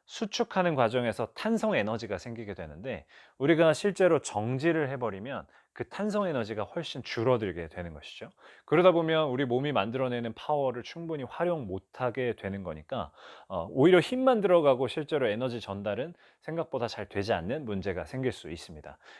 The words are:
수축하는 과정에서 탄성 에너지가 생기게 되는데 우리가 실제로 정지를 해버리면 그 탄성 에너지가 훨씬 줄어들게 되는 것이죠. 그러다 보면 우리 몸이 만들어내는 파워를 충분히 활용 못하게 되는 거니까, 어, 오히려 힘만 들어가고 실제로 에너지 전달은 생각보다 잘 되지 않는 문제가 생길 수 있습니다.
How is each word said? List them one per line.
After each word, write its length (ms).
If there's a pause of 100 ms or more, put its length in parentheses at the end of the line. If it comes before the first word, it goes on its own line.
수축하는 680
과정에서 600
탄성 400
에너지가 420
생기게 380
되는데 500 (320)
우리가 360
실제로 460
정지를 720
해버리면 560 (260)
그 160
탄성 400
에너지가 360
훨씬 400
줄어들게 640
되는 260
것이죠. 360 (360)
그러다 260
보면 380
우리 160
몸이 260
만들어내는 600
파워를 480
충분히 420
활용 440
못하게 680
되는 280
거니까, 480 (360)
어, 220
오히려 300
힘만 420
들어가고 460
실제로 400
에너지 340
전달은 540 (260)
생각보다 460
잘 200
되지 260
않는 320
문제가 380
생길 280
수 180
있습니다. 480 (220)